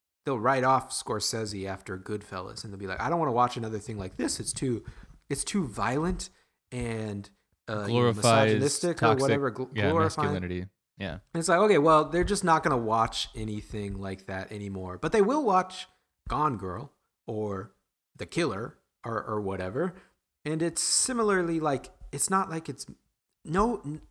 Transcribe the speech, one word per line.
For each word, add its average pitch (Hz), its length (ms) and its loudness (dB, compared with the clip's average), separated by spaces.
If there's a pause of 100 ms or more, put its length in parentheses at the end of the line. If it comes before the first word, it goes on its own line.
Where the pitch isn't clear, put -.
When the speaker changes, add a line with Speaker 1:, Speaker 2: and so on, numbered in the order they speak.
(260)
Speaker 1:
they'll 135 140 -2
write 127 240 4
off 127 280 4
Scorsese 104 760 -4
after 95 300 -8
Goodfellas, 104 680 -10
and 107 100 -12
they'll 95 60 -12
be 98 80 -8
like, 92 140 -6
"I 120 80 -2
don't 170 100 0
wanna 151 140 0
watch 123 240 4
another 110 220 -4
thing 110 200 -10
like 92 180 -8
this. - 220 -2
It's - 140 -6
too, 123 300 -2 (460)
it's 139 140 -4
too 185 240 -2
violent 135 600 -2 (420)
and, 110 580 -6 (380)
uh, 113 60 -4
you 107 80 -2
know, 101 60 -4
Speaker 2:
Glorifies 117 360 2 (300)
Speaker 1:
misogynistic 147 440 2
or - 100 -4
Speaker 2:
toxic, 110 140 6
Speaker 1:
whatever, 135 300 4
gl-, 127 240 -6
Speaker 2:
yeah, 104 160 2
Speaker 1:
glorifying." 160 380 2
Speaker 2:
masculinity. 90 380 -2 (300)
Yeah. 95 160 -6 (200)
Speaker 1:
And 165 60 -6
it's 165 100 0
like, 175 100 6
"Okay, 208 180 6
well, 156 280 6
they're 165 180 2
just 196 220 0
not 160 180 4
gonna 147 140 2
watch 113 580 0
anything 104 640 -6
like 95 280 -10
that 95 240 -8
anymore." 98 460 -8
But 160 140 -4
they 220 100 6
will 269 220 2
watch 185 440 0 (420)
Gone 135 280 0
Girl 95 360 -8 (340)
or 107 460 -6 (420)
The 95 100 -10
Killer 123 520 -4 (260)
or, 113 200 -4
or 107 180 -4
whatever. 98 540 -4 (500)
And 156 160 -2
it's 170 200 -2
similarly, 190 800 0
like, 143 300 -2 (240)
it's - 160 -2
not 190 200 0
like 160 200 -8
it's, - 160 -10 (580)
no, 202 400 0
n-, 151 280 -8